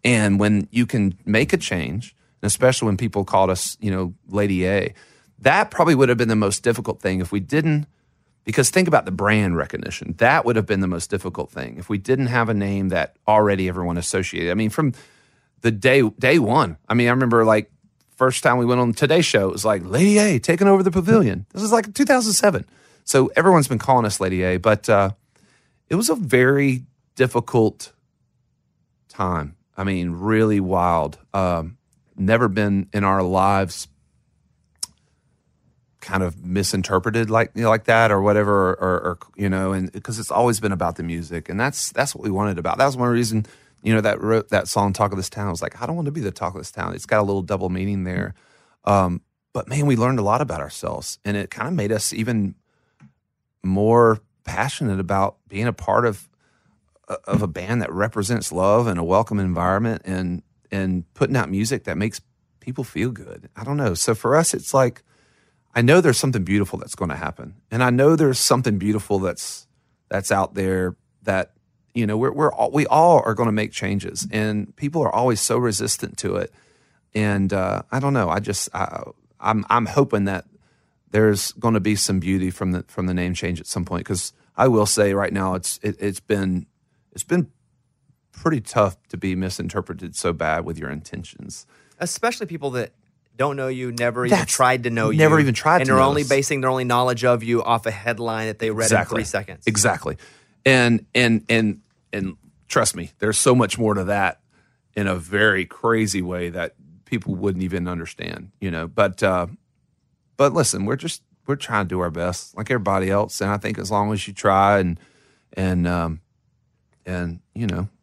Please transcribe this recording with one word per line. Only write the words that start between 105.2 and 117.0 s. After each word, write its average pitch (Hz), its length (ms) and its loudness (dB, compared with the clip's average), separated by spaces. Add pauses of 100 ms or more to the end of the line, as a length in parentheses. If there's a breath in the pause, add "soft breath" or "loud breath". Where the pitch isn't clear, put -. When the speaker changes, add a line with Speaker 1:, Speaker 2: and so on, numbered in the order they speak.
Speaker 1:
crazy 110 580 0
way 90 280 -6
that 87 240 -8 (300)
people 98 320 -6
wouldn't 92 280 -4
even 90 220 -4
understand, - 640 -10 (100)
you 95 100 -6
know. 80 180 -6
But, 101 340 0
uh, 92 240 0 (920)
but 139 160 4
listen, 120 320 -2
we're 123 120 -2
just, - 260 -10 (240)
we're 143 100 -4
trying 107 300 -4
to - 20 -10
do 92 120 -4
our 87 100 -2
best, 85 460 -8
like - 140 -10
everybody 98 400 0
else. 101 300 -2
And 101 100 -2
I 104 60 -2
think 104 220 -6
as 98 120 -10
long 104 220 0
as 98 140 -6
you 98 80 -14
try 98 460 4
and, 87 180 -2 (540 soft breath)
and, 90 340 0
um, 85 340 -4 (880)